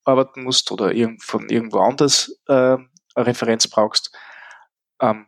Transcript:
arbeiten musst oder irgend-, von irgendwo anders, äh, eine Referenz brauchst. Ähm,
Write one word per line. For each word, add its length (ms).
arbeiten 400
musst 260
oder 220
irgend-, 280
von 280
irgendwo 320
anders, 640
äh, 300
eine 100
Referenz 400
brauchst. 500
Ähm, 280